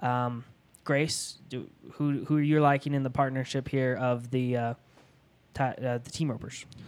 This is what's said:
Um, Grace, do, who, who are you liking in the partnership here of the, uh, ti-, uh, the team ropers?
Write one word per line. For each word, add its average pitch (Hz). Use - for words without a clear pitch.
Um, 123
Grace, -
do, 127
who, 143
who 151
are 147
you 151
liking 143
in 139
the 131
partnership 131
here 131
of 123
the, 127
uh, 117
ti-, -
uh, 127
the 120
team 156
ropers? -